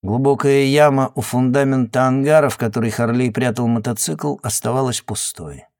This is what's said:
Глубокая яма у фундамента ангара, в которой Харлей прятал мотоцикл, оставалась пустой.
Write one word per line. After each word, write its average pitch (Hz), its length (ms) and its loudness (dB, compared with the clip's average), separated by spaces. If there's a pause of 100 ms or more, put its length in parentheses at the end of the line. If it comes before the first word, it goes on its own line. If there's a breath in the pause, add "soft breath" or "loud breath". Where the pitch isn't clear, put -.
Глубокая 139 600 2
яма 135 500 4
у - 60 -4
фундамента 131 880 0
ангара, 139 400 4
в - 80 -6
которой 113 340 -2
Харлей 117 400 0
прятал 123 380 -2
мотоцикл, 123 720 -4
оставалась 123 580 -4
пустой. 76 680 -10 (140)